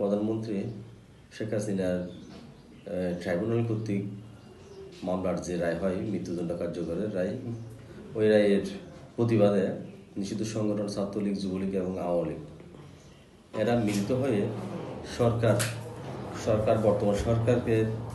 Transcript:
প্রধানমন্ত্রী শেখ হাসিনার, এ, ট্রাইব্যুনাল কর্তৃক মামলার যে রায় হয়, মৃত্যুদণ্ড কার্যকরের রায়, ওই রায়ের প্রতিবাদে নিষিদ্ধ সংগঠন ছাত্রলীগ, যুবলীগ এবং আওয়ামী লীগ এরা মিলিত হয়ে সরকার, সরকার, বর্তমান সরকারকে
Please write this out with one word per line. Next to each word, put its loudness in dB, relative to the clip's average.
প্রধানমন্ত্রী 0
শেখ -6
হাসিনার, 0
এ, -12
ট্রাইব্যুনাল 0
কর্তৃক -2
মামলার 0
যে -4
রায় 0
হয়, 0
মৃত্যুদণ্ড -4
কার্যকরের -2
রায়, 0
ওই 4
রায়ের 8
প্রতিবাদে 6
নিষিদ্ধ -4
সংগঠন 0
ছাত্রলীগ, -2
যুবলীগ -2
এবং -2
আওয়ামী 2
লীগ -6
এরা 4
মিলিত 0
হয়ে 2
সরকার, 4
সরকার, 4
বর্তমান 4
সরকারকে 4